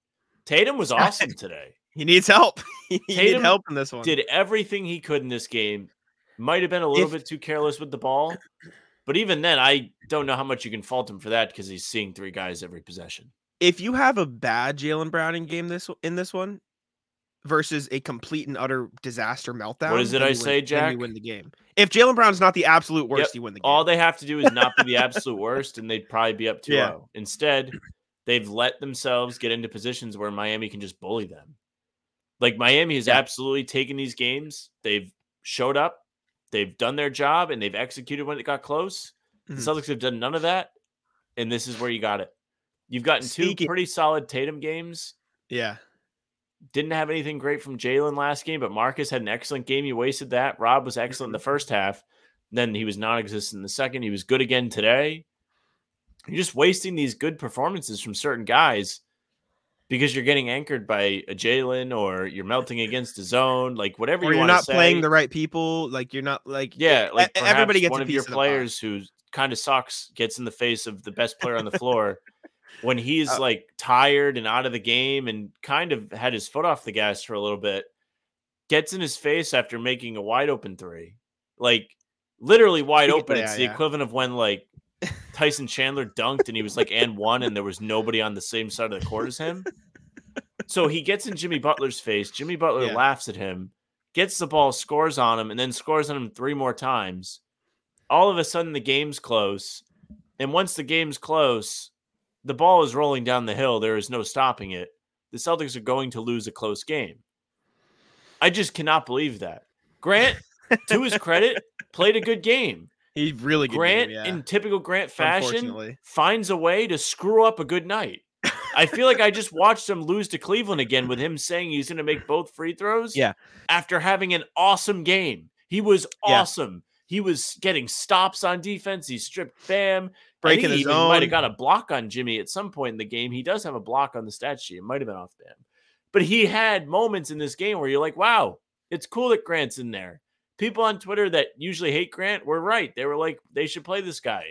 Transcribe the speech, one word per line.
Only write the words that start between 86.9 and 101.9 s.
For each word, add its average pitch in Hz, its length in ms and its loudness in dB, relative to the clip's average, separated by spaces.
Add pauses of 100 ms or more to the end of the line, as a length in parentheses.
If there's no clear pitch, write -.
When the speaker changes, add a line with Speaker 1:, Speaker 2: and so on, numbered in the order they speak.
Speaker 1:
"And 113 240 0
one," 113 260 2
and 113 140 -2
there 101 80 -4
was 95 160 -8
nobody 110 400 -2
on 107 140 -2
the 98 60 -8
same 113 300 -6
side 110 220 -4
of 95 80 -8
the - 60 -8
court 110 220 -6
as 123 100 -10
him. 175 320 -8
Speaker 2:
<laughs> - 40 -12 (920)
Speaker 1:
So 175 200 2
he 156 160 0
gets 202 240 -2
in 208 80 -8
Jimmy 165 240 -4
Butler's 135 400 -2
face. 104 320 -2
Jimmy 160 240 -8
Butler 143 320 2
Speaker 2:
Yeah. 110 80 -2
Speaker 1:
laughs 131 340 2
at 104 60 -8
him, 95 380 -8 (420)
gets 185 240 0
the 170 80 -2
ball, 147 240 4
scores 151 480 -2
on 113 220 4
him, 110 100 -4
and 113 80 -8
then 127 140 -2
scores 151 380 0
on 143 60 -4
him 120 140 -8
three 135 240 -4
more 131 180 -2
times. 101 680 -4 (680)
All 175 220 6
of 180 80 0
a 160 60 2
sudden, 170 280 -4
the 143 60 -4
game's 135 400 -2
close. 101 640 -2 (560)
And 135 140 -4
once 185 220 2
the 151 100 -6
game's 156 340 -2
close, 135 720 0 (540)